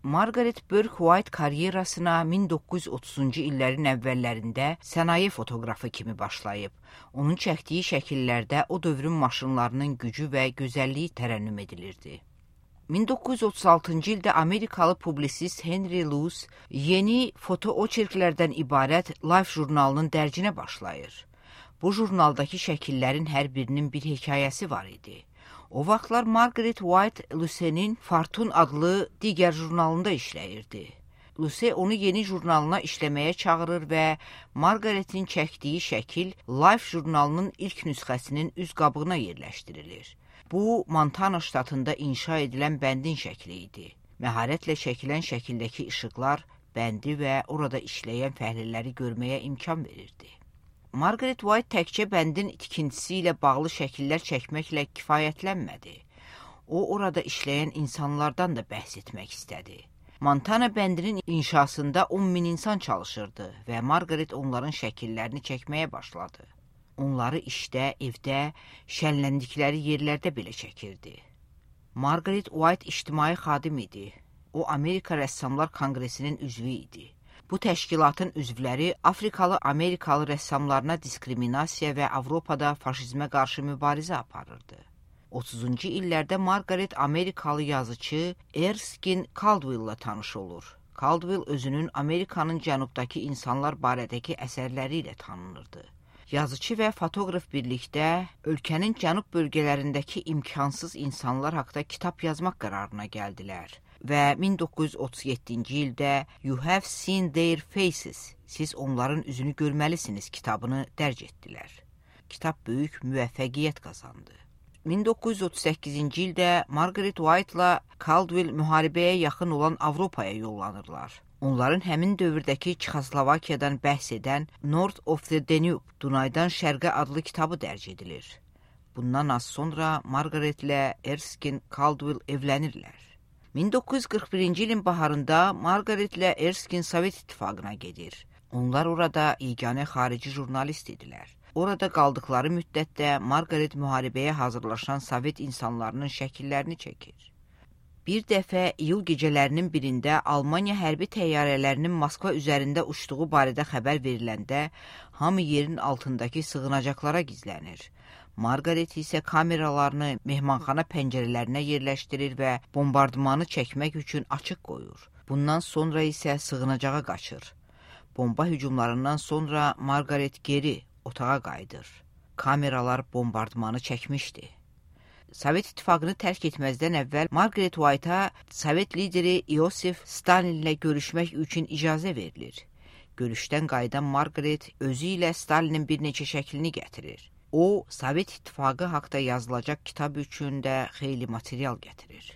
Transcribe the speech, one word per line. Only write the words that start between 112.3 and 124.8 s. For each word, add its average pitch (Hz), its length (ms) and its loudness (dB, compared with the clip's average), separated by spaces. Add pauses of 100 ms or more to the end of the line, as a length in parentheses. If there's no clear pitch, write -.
böyük 135 340 -2
müvəffəqiyyət 131 800 -2
qazandı. - 560 -18 (480)
Min 180 200 2
doqquz 226 340 2
yüz 185 80 0
otuz - 180 -6
səkkizinci 147 600 0
ildə 175 240 2 (160)
Margaret 185 500 0
White-la 175 640 4 (260)
Caldwell 170 480 4
müharibəyə 156 640 4
yaxın 165 400 0
olan 156 220 2
Avropaya 147 580 -2
yollanırlar. 101 800 -8 (220)
Onların 135 400 4
həmin 180 400 2
dövrdəki 156 540 2 (100)
Çexoslovakiyadan 143 960 2
bəhs 143 320 0
edən 135 360 -2 (160)
North 165 420 2